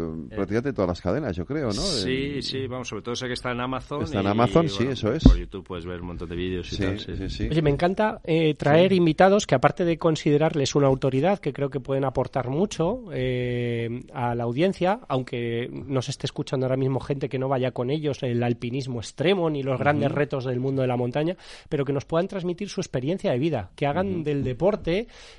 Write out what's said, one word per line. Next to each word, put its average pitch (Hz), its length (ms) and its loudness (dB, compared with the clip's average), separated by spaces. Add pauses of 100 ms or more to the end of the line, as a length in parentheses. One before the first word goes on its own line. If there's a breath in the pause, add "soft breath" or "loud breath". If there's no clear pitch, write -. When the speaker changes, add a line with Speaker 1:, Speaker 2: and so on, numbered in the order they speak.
(300)
Speaker 1:
Eh, - 60 -14
Speaker 2:
prácticamente 107 320 -2
en 131 60 -4
todas 95 140 0
las 87 120 -2
cadenas, 107 340 -2
yo 85 120 -6
creo, 143 220 -2
¿no? 101 40 0
Speaker 1:
Sí, 135 640 -2
Speaker 2:
En 123 60 -6
Speaker 1:
sí, 135 240 -4
vamos, 123 220 -8
sobre 104 140 -8
todo 120 120 -6
sé 127 120 -6
que 123 60 -4
está 123 200 -4
en 120 100 -4
Amazon 127 400 -6
Speaker 2:
Está 104 180 -2
en 98 60 2
Speaker 1:
y, - 20 2
Speaker 2:
Amazon, 117 380 6
Speaker 1:
y, - 20 0
Speaker 2:
sí, - 100 -4
Speaker 1:
bueno, 127 140 0
Speaker 2:
eso 113 220 -2
es. 160 100 0
Speaker 1:
por - 140 12
YouTube 87 280 -8
puedes 87 200 -8
ver 87 160 -8
un 90 60 -8
montón 85 200 -8
de 87 80 -6
vídeos 90 360 -4
y - 40 -6
Speaker 2:
Sí, 101 60 -2
Speaker 1:
tal, 98 160 -2
sí. 92 180 -10
Speaker 2:
sí, 92 140 -6
sí. 107 200 -4
Speaker 3:
Oye, 156 120 2
me 147 80 4
encanta, 190 540 0
eh, 160 300 2
traer 165 360 6
Speaker 2:
Sí. 190 60 4
Speaker 3:
invitados 185 500 6
que - 80 2
aparte 147 320 4
de 165 100 2
considerarles 156 760 2
una 143 140 6
autoridad, 135 500 2
que 135 160 -4
creo 139 160 -2
que 135 100 -6
pueden 135 240 -2
aportar 127 460 -2
mucho, 190 600 0
eh, 123 760 -2 (240)
a 120 220 -2
la 120 100 -2
audiencia, 175 640 0
aunque 120 640 -2
nos 135 380 -4
esté - 160 -8
escuchando 131 400 -4
ahora 131 100 0
mismo 135 240 0
gente 139 300 -4
que 131 80 -4
no 131 100 -2
vaya 127 220 0
con 123 180 -4
ellos, 147 360 -2
el 120 180 0
alpinismo 120 580 -2
extremo, 170 480 0
ni 147 140 -2
los 131 160 0
grandes 143 320 2
Speaker 2:
Ujú. 135 80 -2
Speaker 3:
retos 139 260 0
del 127 160 -2
mundo 135 220 0
de 127 60 2
la 120 80 0
montaña, 147 400 -2 (340 loud breath)
pero 143 160 0
que 139 80 0
nos 139 100 -2
puedan 175 240 0
transmitir 180 400 -4
su 185 140 -6
experiencia 151 500 -2
de 123 60 2
vida, 131 360 -2
que 147 120 -2
hagan 180 300 0
Speaker 2:
Ujú. 160 80 -4
Speaker 3:
del 143 200 0
deporte 170 600 0 (320 loud breath)